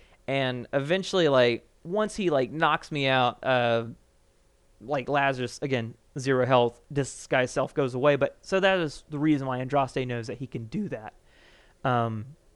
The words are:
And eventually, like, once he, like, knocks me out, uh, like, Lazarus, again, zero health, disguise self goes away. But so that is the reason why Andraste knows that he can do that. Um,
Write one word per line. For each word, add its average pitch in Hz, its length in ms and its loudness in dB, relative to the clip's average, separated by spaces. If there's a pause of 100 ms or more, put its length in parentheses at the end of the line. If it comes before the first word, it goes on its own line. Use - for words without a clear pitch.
(280)
And 131 440 -4
eventually, 170 560 0
like, 123 400 4 (160)
once 208 320 -4
he, 185 140 0
like, 135 220 2
knocks 156 400 0
me 143 160 0
out, 127 360 2
uh, 120 420 2 (920)
like, 143 300 -4
Lazarus, 135 520 0
again, 123 340 -4 (240)
zero 127 260 2
health, 120 340 4 (140)
disguise 135 580 -2
self 135 220 -2
goes 127 220 0
away. 143 200 4
But 135 260 0
so 190 180 0
that 190 200 4
is 156 300 -6
the 151 100 -8
reason 143 280 2
why 127 120 -4
Andraste 131 460 0
knows 120 220 -6
that 107 100 -8
he 135 100 -10
can - 180 -10
do 202 240 -6
that. 110 240 -12 (720)
Um, 117 540 -2 (180)